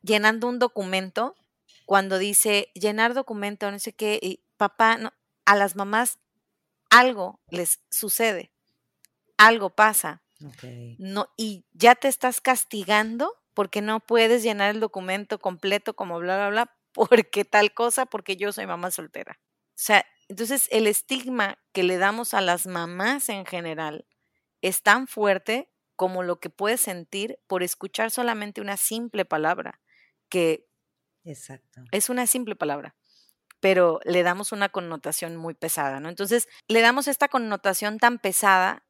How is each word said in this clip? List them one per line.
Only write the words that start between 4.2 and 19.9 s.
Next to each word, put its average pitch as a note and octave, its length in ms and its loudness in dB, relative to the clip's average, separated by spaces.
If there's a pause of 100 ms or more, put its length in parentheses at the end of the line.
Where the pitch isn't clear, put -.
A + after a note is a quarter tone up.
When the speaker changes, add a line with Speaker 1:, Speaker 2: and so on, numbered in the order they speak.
Speaker 1:
y F#3 220 -8 (120)
papá, A3 420 2
no, A3+ 140 -8 (340)
a G#3 100 8
las G3+ 200 2
mamás G#3 420 -2 (720)
algo A3+ 500 6 (100)
les F3 300 -4 (100)
sucede, G#3+ 640 -4 (840)
algo G#3+ 380 8
pasa. G#3+ 500 0 (200)
Speaker 2:
Ok. C3+ 200 -20 (340)
Speaker 1:
No, F#3+ 380 -6
y G#3 360 -8
ya A#3 220 8
te C#4 140 0
estás B3+ 320 -2
castigando A3+ 920 -2 (200)
porque G#3 280 -2
no A3 180 -2
puedes A3+ 420 2
llenar G#3 320 0
el G#3+ 60 -6
documento G3 600 -6
completo G3 560 -4
como F3 220 -8
bla, F3+ 180 -4
bla, G3+ 140 -2
bla, A3+ 320 -4
<laughs> - 100 -20
porque G3+ 520 4
tal G#3 300 2
cosa, A#3+ 320 -2
porque G3 300 -10
yo G3+ 160 -6
soy G3 140 -10
mamá F3 240 -8
soltera. - 520 -14
O - 380 -20
sea, G#3 240 4 (240)